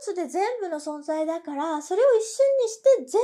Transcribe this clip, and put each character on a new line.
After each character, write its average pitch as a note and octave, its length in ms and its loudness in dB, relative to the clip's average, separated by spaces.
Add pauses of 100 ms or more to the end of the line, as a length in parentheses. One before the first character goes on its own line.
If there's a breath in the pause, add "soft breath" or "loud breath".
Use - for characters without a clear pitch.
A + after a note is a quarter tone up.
つ G4+ 140 -8
で F4 120 -4
全 G4+ 340 -2
部 F#4 80 -6
の D#4 100 -6
存 D4+ 240 -10
在 D#4 240 -2
だ E4 140 -4
か D4 140 -12
ら、 D4+ 280 -4
そ F#4 140 -4
れ A4+ 60 2
を - 20 4 (120)
一 A4 80 2
瞬 - 200 0 (180)
に A4 60 0
し A4 420 2
て G4 80 2
全 A#4+ 60 4